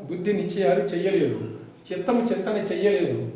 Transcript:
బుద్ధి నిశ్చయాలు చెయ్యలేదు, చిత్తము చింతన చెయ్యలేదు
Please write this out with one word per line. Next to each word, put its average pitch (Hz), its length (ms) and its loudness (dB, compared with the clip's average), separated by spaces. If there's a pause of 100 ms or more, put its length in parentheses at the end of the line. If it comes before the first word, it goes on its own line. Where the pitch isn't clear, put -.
బుద్ధి 175 280 -2
నిశ్చయాలు 180 500 2
చెయ్యలేదు, 170 580 0 (440)
చిత్తము 226 360 0
చింతన 196 460 0
చెయ్యలేదు 175 520 2 (180)